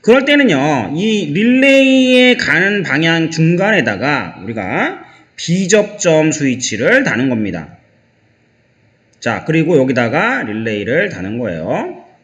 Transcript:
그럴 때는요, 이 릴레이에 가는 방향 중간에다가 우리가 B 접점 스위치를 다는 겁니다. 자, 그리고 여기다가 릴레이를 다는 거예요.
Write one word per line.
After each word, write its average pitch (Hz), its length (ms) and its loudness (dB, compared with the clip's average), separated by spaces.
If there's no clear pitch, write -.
그럴 262 240 4
때는요, 151 680 2
이 202 380 -2
릴레이에 254 1040 4
가는 190 460 0
방향 160 480 0
중간에다가 151 1120 0
우리가 117 680 -6
B 185 320 -4
접점 170 640 2
스위치를 131 720 0
다는 127 260 -2
겁니다. 95 400 -6
자, 110 260 -6
그리고 160 320 0
여기다가 135 680 0
릴레이를 110 680 -4
다는 95 300 -8
거예요. 123 640 -6